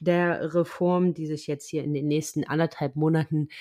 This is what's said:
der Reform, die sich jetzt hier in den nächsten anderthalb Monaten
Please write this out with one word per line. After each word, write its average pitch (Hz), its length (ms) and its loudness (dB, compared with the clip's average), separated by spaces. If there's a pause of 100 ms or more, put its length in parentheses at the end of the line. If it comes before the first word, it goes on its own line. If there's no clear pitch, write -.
der 175 540 2
Reform, 175 600 2
die 160 120 -6
sich 151 200 -6
jetzt 143 220 -6
hier 151 140 -4
in 147 120 -2
den 143 120 -2
nächsten 151 380 0
anderthalb 151 500 -2
Monaten 156 540 2 (120)